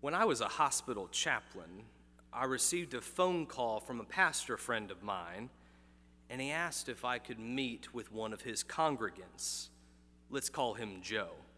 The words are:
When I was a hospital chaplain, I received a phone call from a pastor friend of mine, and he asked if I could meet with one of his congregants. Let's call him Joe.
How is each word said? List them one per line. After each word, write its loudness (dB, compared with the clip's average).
When 0
I 8
was 6
a 2
hospital 2
chaplain, -2
I 0
received 2
a 0
phone 2
call 0
from -6
a -6
pastor 2
friend -2
of -12
mine, -6
and -4
he 0
asked -2
if -6
I 2
could -10
meet -2
with -6
one -4
of -8
his -2
congregants. 0
Let's -2
call 0
him -6
Joe. -2